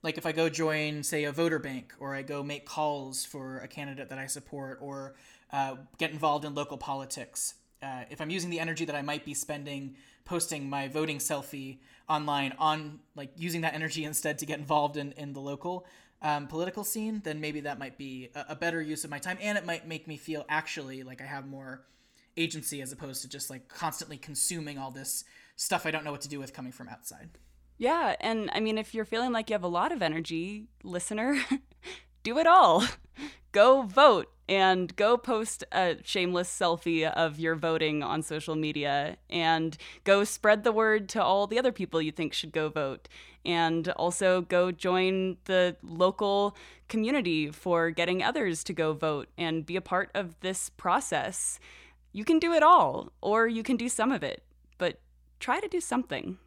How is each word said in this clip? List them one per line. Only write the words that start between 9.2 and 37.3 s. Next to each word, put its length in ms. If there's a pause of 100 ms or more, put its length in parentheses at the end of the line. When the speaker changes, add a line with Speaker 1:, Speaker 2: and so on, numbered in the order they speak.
Speaker 1:
be 80
spending 600 (300)
posting 440
my 180
voting 300
selfie 600 (280)
online 520
on, 400 (160)
like, 200
using 260
that 120
energy 300
instead 360
to 60
get 140
involved 380
in, 160
in 200
the 60
local, 480 (340)
um, 260
political 360
scene, 400
then 160
maybe 220
that 180
might 180
be 380
a, 140
a 60
better 260
use 220
of 60
my 100
time, 220
and 160
it 80
might 220
make 200
me 100
feel 320
actually 540
like 180
I 40
have 220
more 380 (500)
agency 460
as 100
opposed 300
to 80
just, 200
like, 180
constantly 500
consuming 600
all 140
this 320 (320)
stuff 300
I 60
don't 120
know 80
what 100
to 80
do 100
with 140
coming 180
from 180
outside. 400 (480)
Speaker 2:
Yeah, 420
and 340
I 60
mean, 180
if 160
you're 120
feeling 260
like 180
you 40
have 100
a 40
lot 240
of 100
energy, 640 (180)
listener, 560 (420)
<laughs> 420
do 140
it 100
all. 420
<laughs> 600
Go 300
vote 500 (180)
and 460
go 200
post 560
a 320
shameless 460
selfie 580
of 320